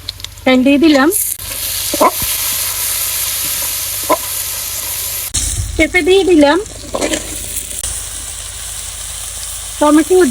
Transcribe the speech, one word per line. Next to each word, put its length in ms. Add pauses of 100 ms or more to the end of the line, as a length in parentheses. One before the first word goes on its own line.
(460)
ডাল 220
দিয়ে 180
দিলাম, 240 (4000)
পেঁপে 340
দিয়ে 200
দিলাম, 280 (3250)
টমেটো 360 (160)